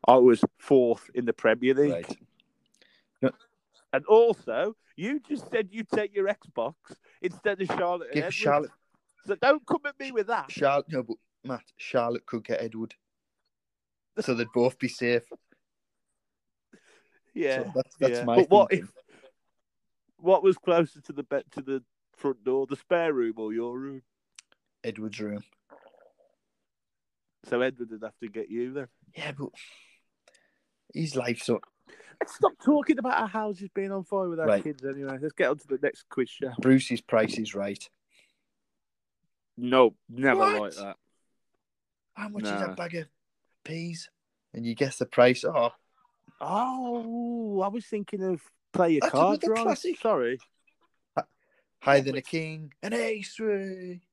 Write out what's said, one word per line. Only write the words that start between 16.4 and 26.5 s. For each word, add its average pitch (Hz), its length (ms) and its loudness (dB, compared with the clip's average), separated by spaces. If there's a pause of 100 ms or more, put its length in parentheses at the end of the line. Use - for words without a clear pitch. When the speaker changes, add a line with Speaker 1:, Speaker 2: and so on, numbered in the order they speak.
Speaker 1:
Yeah, 131 300 -2
Speaker 2:
So - 120 -10
that's, - 220 -4
that's 131 200 2
Speaker 1:
yeah. 120 80 -4
Speaker 2:
my 123 120 2
Speaker 1:
But 185 120 6
what 202 220 8
Speaker 2:
thinking. - 180 -2
Speaker 1:
if, - 20 -20 (1300)
what 175 260 4
was 190 140 4
closer 165 440 0
to - 120 -18
the 139 100 -10
be-, 143 280 -4
to - 100 -12
the 135 220 -6 (340)
front 127 260 -4
door, 131 240 0
the 139 80 -6
spare 170 380 0
room 113 240 -2
or 110 160 -6
your 120 260 -6
room? 135 220 -14 (840)
Speaker 2:
Edward's 110 380 -8
room. 104 220 -8 (2000)